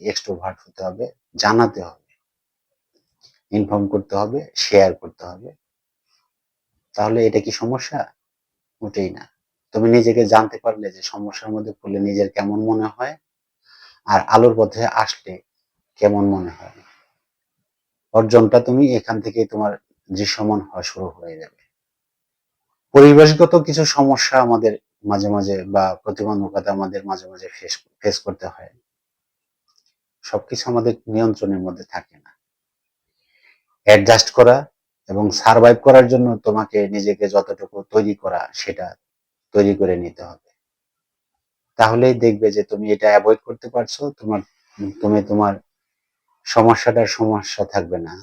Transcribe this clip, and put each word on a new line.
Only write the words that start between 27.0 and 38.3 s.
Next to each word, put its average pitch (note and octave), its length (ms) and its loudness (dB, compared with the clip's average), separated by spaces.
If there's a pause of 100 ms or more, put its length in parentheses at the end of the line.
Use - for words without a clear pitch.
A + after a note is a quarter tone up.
মাঝে F#2 240 -12
মাঝে F#2 240 -20
ফেস, - 220 -14 (260)
ফেস G2+ 180 -4
করতে F#2 280 -12
হয়। - 240 -20 (1500)
সবকিছু - 460 -10
আমাদের A#2 240 -2 (140)
নিয়ন্ত্রণের G#2+ 580 -2
মধ্যে F2+ 180 -14
থাকে - 320 -18
না। - 140 -20 (1600)
অ্যাডজাস্ট G#2+ 440 6
করা B2 260 6 (540)
এবং G2+ 200 -4
সারভাইভ A2+ 560 6
করার C3 220 10
জন্য B2 280 2
তোমাকে G#2+ 420 -4 (100)
নিজেকে G2+ 400 -4
যতটুকু G2 540 -4
তৈরি G#2 320 -2
করা, F2+ 260 -8 (120)